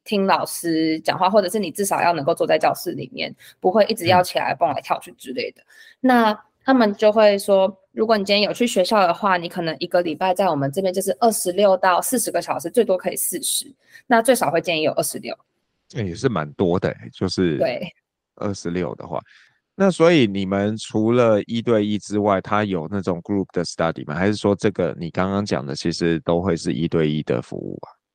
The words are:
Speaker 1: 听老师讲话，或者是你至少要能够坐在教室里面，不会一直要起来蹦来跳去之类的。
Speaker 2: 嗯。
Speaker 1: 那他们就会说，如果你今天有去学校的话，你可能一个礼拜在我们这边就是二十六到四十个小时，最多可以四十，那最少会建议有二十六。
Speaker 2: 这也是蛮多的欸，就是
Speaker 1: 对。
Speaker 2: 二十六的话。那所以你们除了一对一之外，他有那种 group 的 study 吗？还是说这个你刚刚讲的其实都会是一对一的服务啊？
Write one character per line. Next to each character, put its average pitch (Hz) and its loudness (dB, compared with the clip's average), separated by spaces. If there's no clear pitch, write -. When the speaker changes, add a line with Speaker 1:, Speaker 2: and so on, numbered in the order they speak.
Speaker 1:
听 196 0
老 165 2
师 160 -2
讲 147 -4
话， 180 2
或 208 4
者 180 -2
是 220 -2
你 180 -4
至 202 -4
少 180 -2
要 175 2
能 147 -4
够 165 2
坐 170 -2
在 160 2
教 156 2
室 - -8
里 - -10
面， - -8
不 185 0
会 202 4
一 220 -2
直 175 -6
要 180 6
起 180 -4
来 - -2
蹦 160 0
来 - -6
跳 - -4
去 - -18
之 - -14
类 - -6
的。 - -20
Speaker 2:
嗯。 - -20
Speaker 1:
那 233 2
他 269 2
们 214 4
就 214 4
会 208 6
说， 196 2
如 220 -2
果 226 4
你 196 0
今 202 0
天 208 4
有 175 0
去 240 0
学 208 2
校 208 4
的 170 4
话， 185 0
你 170 -8
可 175 -6
能 160 -4
一 175 -6
个 180 0
礼 165 -4
拜 185 0
在 190 0
我 160 2
们 139 -2
这 190 -4
边 190 0
就 190 -4
是 190 -2
二 226 4
十 - -4
六 190 4
到 185 2
四 240 -2
十 - -4
个 170 -2
小 156 -4
时， - -8
最 233 4
多 240 0
可 185 -6
以 - -6
四 - -6
十， - -6
那 226 4
最 240 4
少 147 0
会 165 0
建 165 -2
议 156 -2
有 147 0
二 - -2
十 - -6
六。 - -10
Speaker 2:
这 135 -6
也 87 -4
是 113 -2
蛮 80 -4
多 90 0
的 85 -2
欸， - -12
就 - -4
是 87 0
Speaker 1:
对。 - -4
Speaker 2:
二 101 -6
十 85 -10
六 85 -4
的 - -16
话。 - -8
那 190 2
所 165 4
以 139 6
你 98 -2
们 101 -2
除 110 -2
了 113 4
一 117 -6
对 110 2
一 104 -2
之 101 -6
外， 101 2
他 104 0
有 92 -4
那 101 -4
种 87 -4
group 98 -2
的 87 -2
study 82 -4
吗？ 73 -6
还 87 0
是 104 0
说 101 0
这 104 -2
个 85 -2
你 85 -8
刚 95 -2
刚 101 -2
讲 80 -4
的 69 -8
其 85 -4
实 82 0
都 85 0
会 92 0
是 82 -2
一 76 -2
对 80 0
一 76 -2
的 60 -2
服 - -12
务 50 -10
啊？ - -20